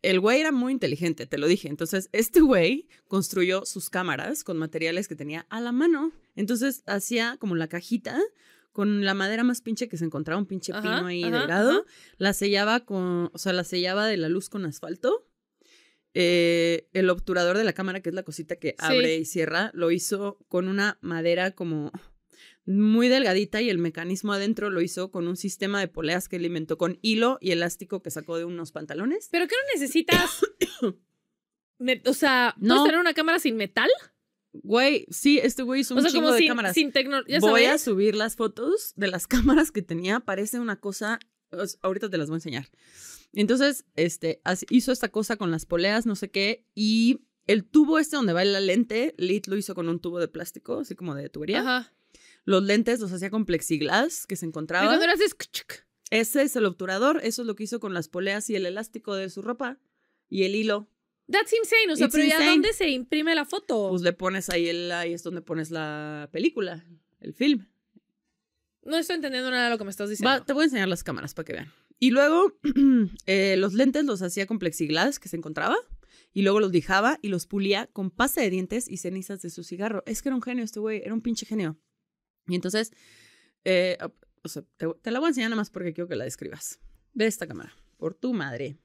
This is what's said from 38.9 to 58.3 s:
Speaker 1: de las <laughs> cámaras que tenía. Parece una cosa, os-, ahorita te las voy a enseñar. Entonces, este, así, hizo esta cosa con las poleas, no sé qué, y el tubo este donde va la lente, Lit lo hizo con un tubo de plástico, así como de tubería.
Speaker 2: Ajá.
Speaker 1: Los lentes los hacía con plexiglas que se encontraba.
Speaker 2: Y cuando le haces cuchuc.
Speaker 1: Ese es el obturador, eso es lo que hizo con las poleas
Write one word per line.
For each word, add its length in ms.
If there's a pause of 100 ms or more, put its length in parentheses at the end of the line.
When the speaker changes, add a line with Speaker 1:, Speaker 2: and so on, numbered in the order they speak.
Speaker 1:
de 120
las 180
<laughs> 0
cámaras 460
que 100
tenía. 380
Parece 400
una 180
cosa, 400 (320)
os-, 300
ahorita 300
te 80
las 100
voy 60
a 20
enseñar. 320 (640)
Entonces, 540 (100)
este, 480
así, 240
hizo 240
esta 160
cosa 280
con 140
las 140
poleas, 400
no 120
sé 140
qué, 440
y 500 (220)
el 180
tubo 340
este 180
donde 180
va 100
la 160
lente, 560
Lit 320
lo 80
hizo 180
con 140
un 120
tubo 200
de 80
plástico, 520
así 140
como 200
de 160
tubería. 300
Speaker 2:
Ajá. 320 (520)
Speaker 1:
Los 200
lentes 360
los 120
hacía 180
con 160
plexiglas 800
que 100
se 80
encontraba. 400
Speaker 2:
Y 40
cuando 180
le 60
haces 220
cuchuc. 520 (240)
Speaker 1:
Ese 320
es 140
el 100
obturador, 560
eso 200
es 40
lo 80
que 100
hizo 160
con 140
las 140
poleas 420